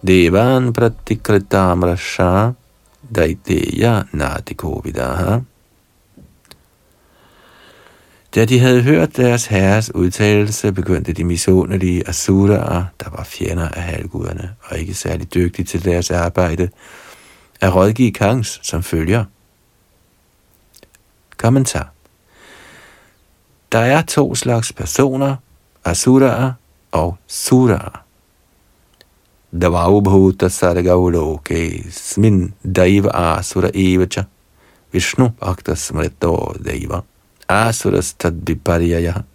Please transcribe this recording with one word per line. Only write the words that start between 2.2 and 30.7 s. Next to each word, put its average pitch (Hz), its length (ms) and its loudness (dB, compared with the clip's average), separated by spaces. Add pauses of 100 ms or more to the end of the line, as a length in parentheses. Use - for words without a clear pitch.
daiteya - 960 0
natikovidaha. 73 1300 -4 (3000)
Da 113 100 4
de 123 140 4
havde 123 220 6
hørt 156 360 2
deres 120 280 2
herres 101 500 2
udtalelse, 104 760 0
begyndte 87 420 -2
de 82 100 -4
misundelige 90 840 0
asuraer, 92 760 0 (140)
der - 100 -10
var - 140 -12
fjender 85 460 -6
af 85 120 -10
halvguderne 85 800 -8
og - 160 -10
ikke 90 140 -8
særlig 82 400 -8
dygtige 87 320 0
til 85 200 -6
deres 87 260 0
arbejde, 87 580 -2 (920)
at 95 140 2
rådgive 110 360 4
Kangs 107 560 -2
som 82 160 -4
følger. 90 420 -2 (2000)
Kommentar. 131 540 0 (1800)
Der 113 80 2
er 131 220 2
to 147 340 -2
slags 117 380 -2
personer, 135 640 -2 (500)
asuraer 127 640 2 (400)
og 87 260 -2 (100)
suraer. - 760 0 (1600)
Dvaubhuta 95 880 4
sargau 90 600 2